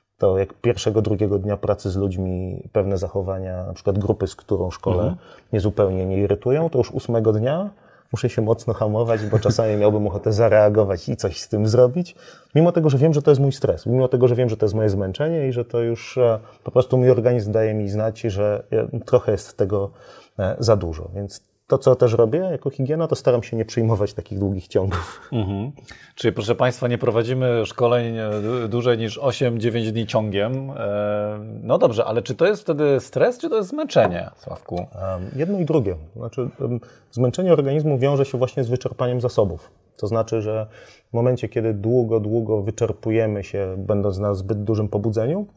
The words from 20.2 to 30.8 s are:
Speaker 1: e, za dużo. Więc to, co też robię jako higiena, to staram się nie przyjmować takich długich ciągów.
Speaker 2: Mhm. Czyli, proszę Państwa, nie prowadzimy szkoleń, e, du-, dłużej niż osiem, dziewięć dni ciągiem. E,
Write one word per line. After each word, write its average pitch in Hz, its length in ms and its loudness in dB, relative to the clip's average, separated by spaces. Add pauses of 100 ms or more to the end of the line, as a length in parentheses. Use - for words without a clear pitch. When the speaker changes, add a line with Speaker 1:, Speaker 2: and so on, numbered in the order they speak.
Speaker 1:
e, 98 200 -2
za 113 180 2
dużo. 85 380 -6
Więc 101 340 -12 (180)
to, 135 120 2
co 127 180 4
też 120 160 4
robię 117 260 2
jako 175 320 -4
higiena, 151 380 -2
to 139 80 0
staram 123 260 2
się - 140 -8
nie 113 80 -2
przyjmować 110 500 0
takich 98 240 -10
długich 98 300 -2
ciągów. 92 520 -2 (120)
Speaker 2:
Mhm. 101 400 -4 (420)
Czyli, 110 200 0
proszę 110 200 -2
Państwa, 127 340 0
nie 120 100 0
prowadzimy 120 680 0
szkoleń, 117 520 0
e, 107 120 -4 (120)
du-, 117 260 -4
dłużej 120 300 2
niż 110 200 -4
osiem, 120 420 0
dziewięć 113 320 -2
dni 110 140 -2
ciągiem. 110 720 -2
E, 104 600 -4 (240)